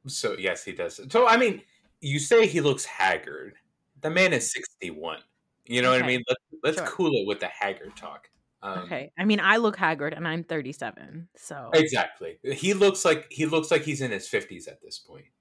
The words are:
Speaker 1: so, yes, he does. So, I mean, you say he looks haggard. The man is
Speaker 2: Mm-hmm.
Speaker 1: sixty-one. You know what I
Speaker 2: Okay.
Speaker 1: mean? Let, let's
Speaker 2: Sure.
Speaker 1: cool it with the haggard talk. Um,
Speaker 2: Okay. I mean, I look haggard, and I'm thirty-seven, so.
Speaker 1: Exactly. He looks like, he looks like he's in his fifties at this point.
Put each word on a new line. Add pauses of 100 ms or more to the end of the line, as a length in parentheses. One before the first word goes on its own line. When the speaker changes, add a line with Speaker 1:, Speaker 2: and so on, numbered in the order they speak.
Speaker 1:
so,
yes,
he
does. (100)
So,
I
mean, (380)
you
say
he
looks
haggard. (460)
The
man
is
Speaker 2:
Mm-hmm. (100)
Speaker 1:
sixty-one. (460)
You
know
what
I
Speaker 2:
Okay.
Speaker 1:
mean?
Let, (260)
let's
Speaker 2:
Sure.
Speaker 1:
cool
it
with
the
haggard
talk. (340)
Um,
Speaker 2:
Okay.
I
mean,
I
look
haggard,
and
I'm
thirty-seven,
so.
Speaker 1:
Exactly.
He
looks
like,
he
looks
like
he's
in
his
fifties
at
this
point. (140)